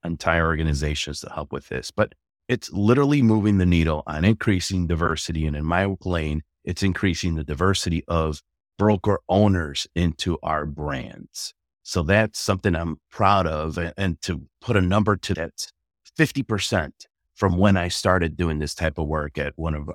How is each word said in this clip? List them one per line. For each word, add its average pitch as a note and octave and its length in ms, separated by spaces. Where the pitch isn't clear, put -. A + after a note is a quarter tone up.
entire E2+ 440
organizations D2+ 720
to - 80
help D2 220
with - 180
this. - 220
But - 240
it's - 240
literally C3+ 480
moving G#2+ 380
the F2+ 60
needle D#2+ 420
on D#2 180
increasing F#2+ 640
diversity. D#2+ 580
And D2 100
in D2 80
my F2+ 240
lane, D#2+ 400
it's F#2 180
increasing F2+ 520
the D#2 100
diversity E2 600
of D#2 340
broker G2+ 420
owners F2+ 640
into E2+ 460
our D#2 240
brands. C#2+ 880
So - 200
that's G#2 360
something F#2+ 360
I'm D#2+ 220
proud G2 360
of. D#2 300
A-, E2+ 200
and F#2 260
to D2+ 180
put A#2 140
a G2 60
number G2 340
to - 200
that, - 360
fifty C#3+ 260
percent F#2 640
from F2+ 220
when G2 200
I F2 100
started F2 480
doing D#2+ 240
this D2 160
type D#2 220
of D#2+ 100
work D2+ 300
at C#2+ 180
one D#2+ 180
of D2+ 220